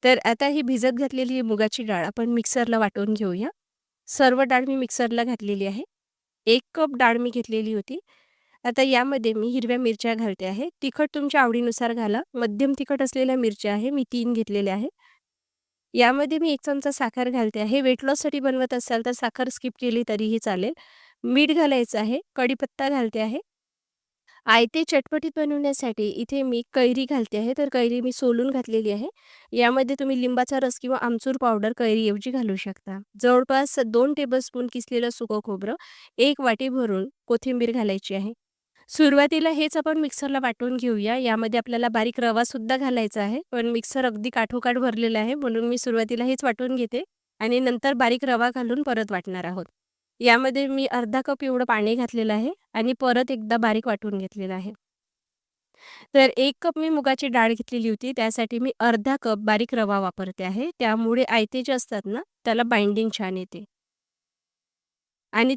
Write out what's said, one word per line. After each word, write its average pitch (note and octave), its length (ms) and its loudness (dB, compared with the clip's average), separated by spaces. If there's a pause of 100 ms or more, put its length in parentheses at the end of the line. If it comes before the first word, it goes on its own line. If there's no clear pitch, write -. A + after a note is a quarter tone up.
तर B3+ 220 6
आता A#3 220 2
ही D4 160 0
भिजत B3 300 2
घातलेली C4 500 -2
मुगाची A3 400 0
डाळ F#3+ 240 -2
आपण A#3 240 -2
मिक्सरला A#3 480 2
वाटून G#3 360 0
घेऊया. G3+ 340 -2 (600)
सर्व C4 340 4
डाळ B3+ 240 2
मी C4+ 100 -2
मिक्सरला A#3 480 0
घातलेली G3+ 420 -4
आहे. G3 160 -6 (640)
एक A#3+ 160 4 (120)
कप D4+ 220 0
डाळ A#3 220 4
मी A#3+ 120 -2
घेतलेली A3 440 -4
होती. B3+ 240 -6 (680)
आता B3 180 0
यामध्ये C4 500 2
मी G#3+ 160 -2
हिरव्या B3 300 -2
मिरच्या A3+ 360 0
घालते G#3+ 320 -4
आहे. G#3+ 220 -4 (140)
तिखट D4 320 0
तुमच्या C#4+ 280 2
आवडीनुसार A#3 500 0
घाला. A3+ 300 -2 (120)
मध्यम A#3+ 440 0
तिखट C#4 240 -2
असलेल्या C4 340 0
मिरच्या G#3+ 360 -2
आहे, G#3+ 180 -2
मी C#4 220 -2
तीन A#3+ 200 -2
घेतलेल्या G3+ 420 -2
आहे. A3 140 -4 (1080)
यामध्ये C4+ 440 4
मी D#4+ 140 0
एक C4+ 120 -2
चमचा C#4+ 260 -2
साखर B3+ 400 0
घालते A3+ 300 -2
आहे. B3 200 0
वेट C4 240 2
लॉससाठी C#4+ 360 0
बनवत C4 340 0
असाल A#3+ 320 0
तर B3 60 -2
साखर B3 360 -4
स्किप B3+ 320 -4
केली A#3+ 280 0
तरीही A3 300 0
चालेल. G#3 340 -2 (520)
मीठ C#4 280 4
घालायचं C#4 460 2
आहे, A3+ 220 0 (160)
कढीपत्ता C4+ 520 -2
घालते A#3+ 320 0
आहे. A3 180 -2 (1080)
आयते A#3 420 4
चटपटीत D#4 480 0
बनवण्यासाठी C#4 760 -2
इथे C#4 320 -4
मी A#3+ 200 -2 (120)
कैरी B3+ 300 2
घालते B3 340 -2
आहे, A3+ 200 -2
तर C#4+ 140 0
कैरी A#3+ 280 2
मी B3 120 -2
सोलून B3 380 2
घातलेली A3 400 -2
आहे. G#3+ 180 -4 (440)
यामध्ये B3+ 480 2
तुम्ही C4+ 200 0
लिंबाचा B3+ 400 0
रस B3+ 180 0
किंवा C4 200 -4
आमचूर A#3+ 420 -2
पावडर A3 380 0
कैरीऐवजी A3 520 0
घालू A3+ 260 -2
शकता. F#3+ 420 -10 (240)
जवळपास C4 640 4
दोन A#3+ 300 2
टेबलस्पून B3+ 560 -2
किसलेलं A#3+ 380 -4
सुकं G#3+ 340 -4
खोबरं, G3+ 300 -6 (440)
एक C#4 220 4
वाटी C4 280 0
भरून A#3 400 -2 (180)
कोथिंबीर A#3+ 460 0
घालायची G3+ 420 -2
आहे. G3 180 -4 (580)
सुरुवातीला D4+ 600 4
हेच D4+ 260 0
आपण D#4 220 0
मिक्सरला C#4 440 0
वाटून B3 340 -2
घेऊया. A3+ 400 0
यामध्ये A3+ 420 0
आपल्याला A#3+ 300 -2
बारीक A#3 320 -2
रवा A#3 240 2
सुद्धा A#3+ 320 0
घालायचा A#3+ 460 0
आहे, A3 180 -2 (120)
पण A#3 160 -2
मिक्सर A#3 380 0
अगदी A3 240 -4
काठोकाठ B3 480 -2
भरलेला A3+ 400 0
आहे, A3+ 160 0
म्हणून A#3+ 340 -2
मी A#3+ 100 0
सुरुवातीला A3+ 460 0
हेच C4 200 0
वाटून B3+ 320 -2
घेते A#3+ 260 -4 (380)
आणि A#3+ 200 0
नंतर B3+ 340 0
बारीक A#3+ 300 2
रवा B3 300 2
घालून B3+ 280 -2
परत A3 300 -2
वाटणार F3+ 320 -6
आहोत. F3+ 200 -8 (560)
यामध्ये B3+ 460 4
मी C4+ 200 -2
अर्धा A#3+ 380 -2
कप C#4 200 -4
एवढं B3 200 0
पाणी A3 300 2
घातलेलं A#3 380 -2
आहे A3+ 200 -2 (220)
आणि A3+ 260 0
परत B3+ 300 2
एकदा A3 260 -2
बारीक A3+ 320 0
वाटून G#3 300 -4
घेतलेलं F#3+ 360 -8
आहे. F#3 180 -10 (1400)
तर C4+ 220 8
एक C4+ 260 2
कप E4 160 0
मी D#4 100 0
मुगाची C#4 400 0
डाळ A#3 240 4
घेतलेली A3+ 360 -4
होती, B3 240 -4
त्यासाठी A3+ 460 -2
मी B3+ 120 -2 (100)
अर्धा A#3 420 2
कप G#3+ 220 0
बारीक G#3+ 300 0
रवा G3+ 260 0
वापरते F#3 440 -6
आहे, A3+ 340 -4
त्यामुळे A3+ 460 2
आयते A#3 420 0
जे C#4 60 0
असतात A3+ 340 -4
ना, A3 160 -4 (220)
त्याला A#3 200 0
बाइंडिंग A3 440 2 (100)
छान F#3 180 -4
येते. F#3 280 -12 (1700)
आणि B3 240 2